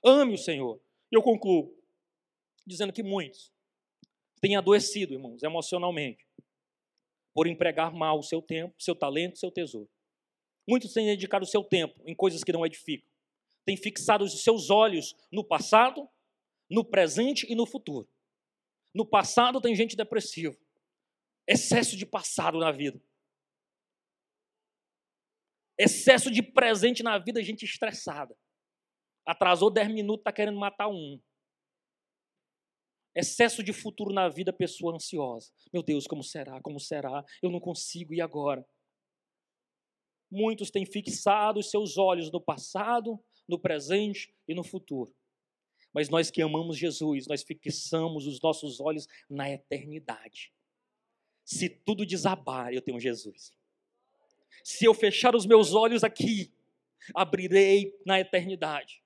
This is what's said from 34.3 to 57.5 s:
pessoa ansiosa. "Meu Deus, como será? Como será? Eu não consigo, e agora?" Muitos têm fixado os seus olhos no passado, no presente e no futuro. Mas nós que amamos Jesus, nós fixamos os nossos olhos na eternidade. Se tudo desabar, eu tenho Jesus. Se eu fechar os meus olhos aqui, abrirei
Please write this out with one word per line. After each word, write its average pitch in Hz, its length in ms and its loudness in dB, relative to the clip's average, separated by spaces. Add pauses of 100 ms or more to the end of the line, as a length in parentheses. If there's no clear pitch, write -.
pessoa 170 420 -6
ansiosa. 139 580 -8 (200)
"Meu 180 100 -4
Deus, 147 240 -4
como 147 160 -8
será? 135 380 -14
Como 147 180 -12
será? 139 460 -8 (180)
Eu 185 80 0
não 175 100 -6
consigo, 170 540 -10
e 165 60 -2
agora?" 143 460 -4 (1600)
Muitos 214 400 -2
têm 190 160 -4
fixado 208 720 0
os 208 120 -6
seus 208 260 -2
olhos 180 340 2
no 170 100 -6
passado, 208 840 -4 (240)
no 175 120 -4
presente 180 760 -2 (140)
e 156 60 -6
no 175 100 -8
futuro. 135 500 -10 (800)
Mas 147 140 -2
nós 165 200 2
que - 140 -2
amamos 156 340 -2
Jesus, 151 520 -4
nós 143 160 -6
fixamos 156 840 -6
os 139 140 -10
nossos 151 400 -4
olhos 151 260 -4 (240)
na 143 180 -6
eternidade. 139 1040 -12 (920)
Se 170 240 -6
tudo 208 360 -6
desabar, 147 680 -6
eu 127 80 -6
tenho 123 160 -8
Jesus. 117 540 -8 (1120)
Se - 220 0
eu 226 60 10
fechar 226 440 4
os 196 100 2
meus 214 260 10
olhos 226 300 4
aqui, 220 500 -2 (640)
abrirei 190 880 4